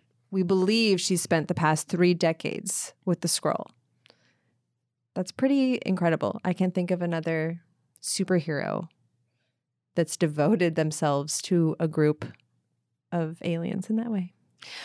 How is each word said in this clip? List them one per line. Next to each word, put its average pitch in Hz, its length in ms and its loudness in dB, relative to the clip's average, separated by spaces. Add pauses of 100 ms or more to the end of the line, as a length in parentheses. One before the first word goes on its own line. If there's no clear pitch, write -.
(300)
we 190 120 0
believe 190 580 2
she 185 160 0
spent 165 320 0
the 170 60 -2
past 156 340 2
three 180 240 4
decades - 800 -2 (140)
with 175 160 0
the 170 60 -2
Skrull. - 400 -2 (1500)
That's 185 180 -4
pretty 262 540 2
incredible. 170 580 0
I 185 80 0
can't 180 220 0
think 175 160 -2
of 180 100 0
another 165 600 -2 (400)
superhero 160 840 -2 (1080)
that's 165 240 -2
devoted 165 560 2
themselves 151 680 0
to 165 380 2
a 165 80 0
group 151 380 2 (840)
of 165 320 -4
aliens 170 460 -4
in 220 80 0
that 233 140 -4
way. 185 240 -4 (500)